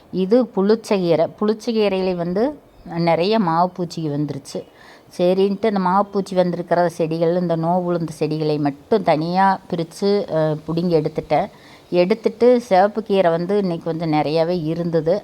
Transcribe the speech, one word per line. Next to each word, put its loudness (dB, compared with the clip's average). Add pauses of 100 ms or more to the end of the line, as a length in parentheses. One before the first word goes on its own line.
(120)
இது 2
புளிச்ச 0
கீரை. 2 (120)
புளிச்ச -2
கீரையில 0
வந்து -2 (380)
நிறைய 2
மாவு 2
பூச்சி -6
வந்துருச்சு. -6 (540)
சரின்ட்டு 2
அந்த 0
மாவு 2
பூச்சி -6
வந்திருக்கிற 0
செடிகள், 0
இந்த 0
நோவு 0
உளுந்த -2
செடிகளை -2
மட்டும் -2
தனியா 0 (100)
பிரிச்சு, -2
அ, 0 (100)
பிடுங்கி 0
எடுத்துட்டேன். -2 (400)
எடுத்துட்டு 2
சிவப்பு 2
கீரை 2
வந்து 0
இன்னைக்கு -2
கொஞ்சம் -4
நிறையாவே 0
இருந்தது. -2